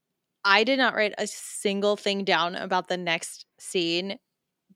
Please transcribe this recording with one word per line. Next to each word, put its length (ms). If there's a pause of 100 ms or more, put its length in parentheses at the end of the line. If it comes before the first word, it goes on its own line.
(440)
I 200
did 140
not 160
write 240
a 100
single 680
thing 280
down 320
about 320
the 100
next 480 (120)
scene 600 (580)